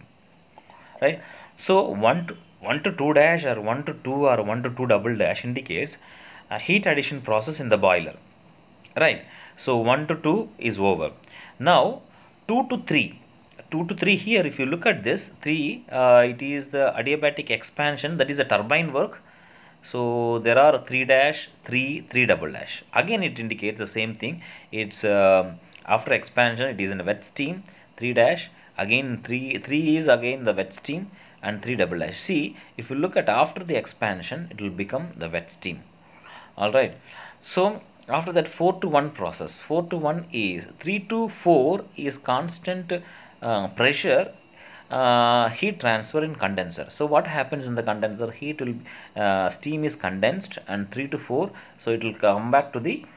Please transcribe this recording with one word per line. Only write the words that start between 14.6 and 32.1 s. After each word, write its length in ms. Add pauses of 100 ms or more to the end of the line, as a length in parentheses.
look 200
at 180
this 240
three, 640
uh, 340
it 140
is 300
the 260
adiabatic 540
expansion, 640
that 140
is 80
a 60
turbine 480
work. 280 (640)
So 580
there 180
are 280
three 180
dash, 460 (140)
three, 460
three 160
double 260
dash. 300 (120)
Again, 280
it 160
indicates 400
the 80
same 280
thing. 280 (300)
It's, 320
um, 540 (280)
after 260
expansion, 560
it 120
is 100
in 100
a 40
wet 200
steam, 380 (340)
three 160
dash. 380 (280)
Again, 460
three, 340
three 380
is 120
again 360
the 80
wet 220
steam 360 (320)
and 200
three 140
double 220
dash. 200